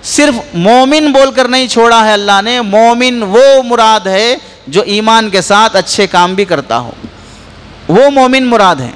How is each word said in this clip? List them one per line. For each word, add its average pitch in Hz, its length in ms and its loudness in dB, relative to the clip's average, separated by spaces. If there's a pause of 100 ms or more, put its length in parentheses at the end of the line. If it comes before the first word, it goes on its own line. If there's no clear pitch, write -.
सिर्फ 277 500 -4
मोमिन 262 560 2
बोलकर 262 360 0
नहीं 254 200 -2
छोड़ा 233 340 2
है 214 100 2
अल्लाह 202 300 0
ने, 247 200 -4
मोमिन 233 640 0
वो 262 400 4
मुराद 220 440 0
है 226 320 -2 (280)
जो 165 200 0
ईमान 214 420 0
के 185 120 -2
साथ 202 340 0
अच्छे 190 320 -2
काम 180 280 0
भी 196 100 0
करता 143 300 -4
हो, 120 180 -8 (960)
वो 247 220 4
मोमिन 262 360 0
मुराद 196 340 0
है। 120 160 -10